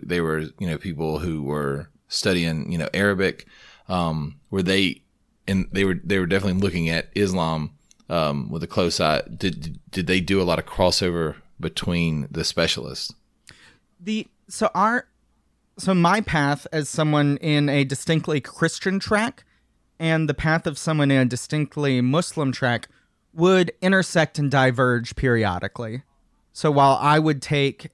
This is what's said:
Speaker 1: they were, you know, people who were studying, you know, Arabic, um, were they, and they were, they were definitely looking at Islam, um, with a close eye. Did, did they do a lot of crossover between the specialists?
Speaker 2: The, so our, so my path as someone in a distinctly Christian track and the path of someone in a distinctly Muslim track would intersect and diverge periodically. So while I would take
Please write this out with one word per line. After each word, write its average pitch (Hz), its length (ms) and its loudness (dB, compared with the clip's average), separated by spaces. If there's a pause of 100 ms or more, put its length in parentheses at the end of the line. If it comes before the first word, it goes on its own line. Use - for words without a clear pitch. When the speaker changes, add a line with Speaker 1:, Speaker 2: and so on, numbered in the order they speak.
Speaker 1:
they 87 180 -2
were, 80 200 -2 (200)
you 98 80 -4
know, 78 100 -4
people 78 400 -4
who 80 240 -4
were 71 460 -4 (200)
studying, 85 640 -2
you 85 80 -4
know, 78 160 -4
Arabic, 98 520 0 (420)
um, 80 500 -2 (120)
were 98 120 0
they, 92 400 0 (440)
and 95 260 0
they 98 120 0
were, 92 180 0
they 95 160 0
were 92 80 0
definitely 95 340 0
looking 87 280 0
at 82 260 -2
Islam, 82 580 0 (360)
um, 73 420 -2
with 80 120 -6
a 85 40 -8
close 87 340 0
eye. 78 220 2
Did, 80 560 -8 (120)
did 90 160 -4
they 92 140 2
do 95 200 0
a 92 40 2
lot 87 140 0
of 82 80 -6
crossover 87 680 0 (240)
between 82 680 -2
the 78 140 -4
specialists? - 680 -4 (880)
Speaker 2:
The, 214 260 -6 (220)
so - 260 -2
our, 220 320 2 (680)
so - 160 0
my 180 300 4
path 147 500 0
as 156 160 -2
someone 147 500 2
in 147 300 2
a 143 160 4
distinctly 147 560 -2
Christian - 580 -2
track 214 460 -2 (540)
and 160 300 0
the 143 60 0
path 160 320 0
of 156 120 -4
someone 151 320 2
in 135 100 6
a 131 60 6
distinctly 139 760 -2
Muslim 139 520 0
track 120 360 -2 (460)
would 180 380 4 (100)
intersect 180 560 2
and 143 120 0
diverge 127 680 2
periodically. 110 840 -2 (500)
So - 180 0
while 139 300 6
I 147 180 4
would 156 240 0
take 139 520 -2